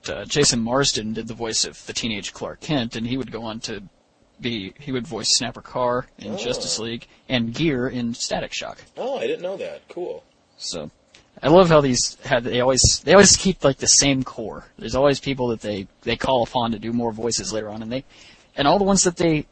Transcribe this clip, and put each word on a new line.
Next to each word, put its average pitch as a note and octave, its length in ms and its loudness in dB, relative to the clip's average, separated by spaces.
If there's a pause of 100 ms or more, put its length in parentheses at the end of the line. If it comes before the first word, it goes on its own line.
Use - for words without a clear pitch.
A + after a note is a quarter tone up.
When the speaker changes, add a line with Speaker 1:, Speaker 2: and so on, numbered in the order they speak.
Speaker 1:
uh, F2+ 160 -8
Jason C3+ 340 2
Marsden A2+ 540 0
did A2+ 140 -8
the A#2 60 -10
voice A2+ 320 -4
of - 220 -14
the A2 60 -10
teenage G#2+ 400 -6
Clark D#2+ 280 -10
Kent, B2 340 -4
and A#2 120 -6
he B2+ 100 -2
would A2+ 140 -8
go A2 120 -10
on A2 180 -10
to G#2 200 -10 (600)
be, A2 380 -6
he C#3+ 120 -10
would B2 160 -4
voice A2 300 -4
Snapper A#2 240 -6
Carr B2 460 -2 (100)
in G#2+ 160 -10
Speaker 2:
Oh. G3 40 -6
Speaker 1:
Justice B2 420 -4
League A#2 280 -8 (220)
and A#2 240 -2
Gear C3+ 340 0
in A#2+ 260 -4
Static - 380 -6
Shock. - 280 -10 (180)
Speaker 2:
Oh, A#3+ 200 -4
I A#2 100 -4
didn't D#3 140 -4
know F#3 160 -6
that. E2 320 -12
Cool. D3 340 -10 (340)
Speaker 1:
So, D#2 340 -10 (500)
I C3 80 0
love F3 200 8
how D#3 120 8
these B2+ 440 0
had, A#2+ 180 0
they A#2+ 160 -2
always, B2+ 460 4
they D#3+ 80 6
always G3 240 10
keep, - 260 0
like, C#3 140 4
the B2+ 100 -2
same C3+ 360 4
core. G#2 420 -10 (120)
There's A2+ 180 -6
always C#3 240 4
people C3+ 300 -2
that A2+ 120 -2
they, G#2 260 -4 (140)
they A#2 160 -2
call C3 260 2
upon A#2 280 -2
to G#2+ 80 -4
do A2+ 120 -6
more A#2 200 0
voices A2 420 -4
later G#2+ 160 -4
on, A2 120 -10
and A2+ 100 -8
they, C3 120 -4 (540)
and C#3+ 100 2
all E3+ 120 6
the G3+ 60 2
ones G3 180 4
that F3 140 0
they D#3+ 340 2